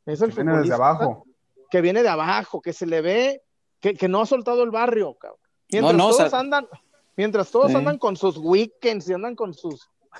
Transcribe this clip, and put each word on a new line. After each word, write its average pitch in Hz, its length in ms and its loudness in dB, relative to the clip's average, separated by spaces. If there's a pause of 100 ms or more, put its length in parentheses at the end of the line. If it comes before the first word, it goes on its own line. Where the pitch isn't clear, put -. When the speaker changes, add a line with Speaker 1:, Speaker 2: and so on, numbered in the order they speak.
Speaker 1:
es 151 160 -4
el 226 80 0
Speaker 2:
Que 220 60 -12
viene 165 160 0
desde 160 100 4 (120)
Speaker 1:
futbolista - 20 0
Speaker 2:
abajo. 135 500 0 (440)
Speaker 1:
que 180 120 2
viene 185 200 2
de 233 60 2
abajo, 170 540 -4
que 175 100 -8
se 175 140 -10
le 165 160 -2
ve, 247 400 -2 (380)
que, 202 120 0
que 190 160 -2
no 196 140 2
ha 220 40 0
soltado 240 360 0
el 233 80 0
barrio, 220 480 -2
cabrón. - 200 -20 (320)
Speaker 3:
No, 202 120 0
Speaker 1:
Mientras - 160 6
Speaker 3:
no, 185 80 4
o 226 100 2
Speaker 1:
todos 294 140 4
Speaker 3:
sea, 254 100 -2
Speaker 1:
andan, 277 260 -2 (480)
mientras 202 360 -2
todos 269 220 4
Speaker 3:
sí. 269 40 2
Speaker 1:
andan - 220 0
con 196 180 -2
sus 175 220 -2
weekends 202 720 0
y - 20 -2
andan 214 240 -6
con 208 160 -6
sus 151 380 -12 (300)